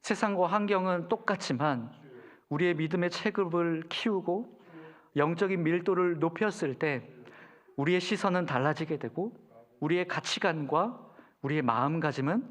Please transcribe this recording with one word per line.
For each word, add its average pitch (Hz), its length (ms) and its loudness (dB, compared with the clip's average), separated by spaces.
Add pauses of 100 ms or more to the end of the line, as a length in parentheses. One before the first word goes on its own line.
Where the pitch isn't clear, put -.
세상과 196 460 2
환경은 185 600 2
똑같지만 147 840 0 (560)
우리의 165 260 2
믿음의 165 360 0
체급을 170 760 0
키우고 190 720 -2 (540)
영적인 170 480 2
밀도를 175 560 2
높였을 165 560 0
때 143 340 -2 (680)
우리의 175 240 2
시선은 180 440 0
달라지게 147 540 0
되고 185 340 -6 (460)
우리의 175 300 0
가치관과 160 880 0 (440)
우리의 147 200 0
마음가짐은 143 880 0